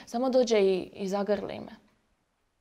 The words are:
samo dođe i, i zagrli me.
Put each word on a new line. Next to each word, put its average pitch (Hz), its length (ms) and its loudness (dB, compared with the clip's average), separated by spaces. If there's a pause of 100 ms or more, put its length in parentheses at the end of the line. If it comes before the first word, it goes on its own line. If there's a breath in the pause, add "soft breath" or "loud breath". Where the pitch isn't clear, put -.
samo 254 240 -2
dođe 233 300 4
i, 190 340 0
i 196 140 -8
zagrli 202 520 -4
me. - 120 -16 (880)